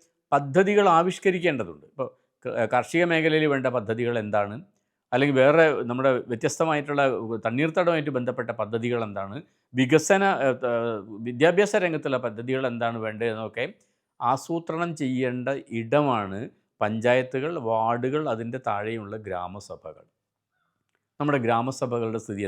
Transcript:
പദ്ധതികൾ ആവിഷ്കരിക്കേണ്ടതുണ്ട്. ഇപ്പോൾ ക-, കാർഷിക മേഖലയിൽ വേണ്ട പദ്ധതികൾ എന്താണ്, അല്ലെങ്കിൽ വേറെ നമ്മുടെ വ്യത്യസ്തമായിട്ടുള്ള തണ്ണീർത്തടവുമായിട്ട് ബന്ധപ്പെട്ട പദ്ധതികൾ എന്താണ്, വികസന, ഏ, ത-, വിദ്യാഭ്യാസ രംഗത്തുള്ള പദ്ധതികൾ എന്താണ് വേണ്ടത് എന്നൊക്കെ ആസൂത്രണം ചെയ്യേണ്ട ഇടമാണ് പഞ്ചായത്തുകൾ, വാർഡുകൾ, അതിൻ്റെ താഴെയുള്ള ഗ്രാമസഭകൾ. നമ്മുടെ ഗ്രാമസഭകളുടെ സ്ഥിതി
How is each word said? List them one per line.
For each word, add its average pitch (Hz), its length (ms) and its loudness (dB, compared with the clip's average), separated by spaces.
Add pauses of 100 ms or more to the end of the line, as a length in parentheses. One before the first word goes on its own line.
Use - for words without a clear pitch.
(340)
പദ്ധതികൾ 185 520 4 (120)
ആവിഷ്കരിക്കേണ്ടതുണ്ട്. 165 920 0
ഇപ്പോൾ 127 160 -6 (360)
ക-, 117 280 -2
കാർഷിക 127 400 2
മേഖലയിൽ 156 400 4
വേണ്ട 135 140 0 (100)
പദ്ധതികൾ 117 380 -2 (100)
എന്താണ്, 104 320 -2 (560)
അല്ലെങ്കിൽ 135 300 2
വേറെ 151 220 8 (240)
നമ്മുടെ 131 220 2 (200)
വ്യത്യസ്തമായിട്ടുള്ള 143 720 0 (440)
തണ്ണീർത്തടവുമായിട്ട് 156 720 0
ബന്ധപ്പെട്ട 123 320 -4 (100)
പദ്ധതികൾ 117 480 -2
എന്താണ്, 98 280 -8 (440)
വികസന, 156 440 4 (220)
ഏ, 135 40 4 (120)
ത-, 123 100 0 (560)
വിദ്യാഭ്യാസ 170 560 4
രംഗത്തുള്ള 151 420 -2
പദ്ധതികൾ 120 360 -4 (100)
എന്താണ് 117 340 -4
വേണ്ടത് 110 260 -4
എന്നൊക്കെ 110 340 -6 (680)
ആസൂത്രണം 170 580 -4 (100)
ചെയ്യേണ്ട 127 480 -2 (300)
ഇടമാണ് 113 600 0 (440)
പഞ്ചായത്തുകൾ, 127 680 0 (160)
വാർഡുകൾ, 120 540 0 (120)
അതിൻ്റെ 117 240 -8 (100)
താഴെയുള്ള 107 460 -6 (120)
ഗ്രാമസഭകൾ. 90 800 -12 (1160)
നമ്മുടെ 147 260 2
ഗ്രാമസഭകളുടെ 117 800 -2
സ്ഥിതി 101 240 -6